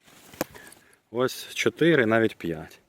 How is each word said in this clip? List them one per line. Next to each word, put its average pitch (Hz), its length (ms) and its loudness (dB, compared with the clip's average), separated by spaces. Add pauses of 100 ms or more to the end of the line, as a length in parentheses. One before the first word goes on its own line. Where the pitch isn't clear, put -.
(1160)
Ось - 380 -4
чотири, 151 520 2
навіть 110 300 2
п'ять. 80 540 -10